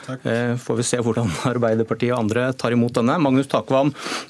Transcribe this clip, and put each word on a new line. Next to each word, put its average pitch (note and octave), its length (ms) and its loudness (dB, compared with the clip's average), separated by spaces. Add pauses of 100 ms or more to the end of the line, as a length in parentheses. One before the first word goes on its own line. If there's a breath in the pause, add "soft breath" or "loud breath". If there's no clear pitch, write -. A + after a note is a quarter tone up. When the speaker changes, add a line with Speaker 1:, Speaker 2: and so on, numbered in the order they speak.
Speaker 1:
Takk. C3 220 -8
Speaker 2:
Eh, A#2+ 300 0
får A#2+ 200 -4
vi A#2 60 0
se B2 160 -2
hvordan A#2 400 0
<laughs> B2 160 -2
Arbeiderpartiet A#2 580 0
og B2 60 -2
andre A#2 340 0
tar B2 200 -2
imot A#2+ 200 2
denne. C3 260 2
Magnus C3+ 280 2
Takvam, C3+ 480 2 (360 loud breath)